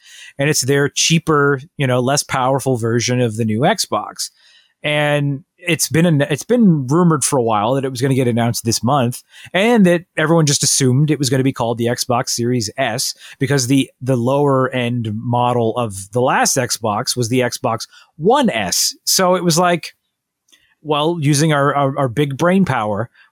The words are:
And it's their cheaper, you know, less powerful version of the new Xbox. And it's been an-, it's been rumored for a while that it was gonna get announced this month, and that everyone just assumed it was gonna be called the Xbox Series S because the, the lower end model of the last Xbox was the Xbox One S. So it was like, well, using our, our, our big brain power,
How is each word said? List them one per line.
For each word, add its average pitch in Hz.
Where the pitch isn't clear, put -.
And 143
it's 147
their 139
cheaper, 147
you 147
know, 127
less 135
powerful 135
version 120
of 113
the 113
new 107
Xbox. 110
And 147
it's -
been 160
an-, 151
it's 143
been 185
rumored 160
for 139
a -
while 110
that 135
it 135
was 127
gonna 139
get 123
announced 117
this 113
month, 123
and 214
that 175
everyone 160
just 143
assumed 135
it 147
was 139
gonna 131
be 135
called 117
the 117
Xbox 120
Series 117
S 123
because 135
the, 135
the 131
lower 131
end 120
model 120
of 101
the 123
last 185
Xbox 117
was 120
the 127
Xbox 120
One 226
S. -
So 185
it 180
was 165
like, 175
well, 151
using 147
our, 143
our, 139
our 139
big 135
brain 180
power, 110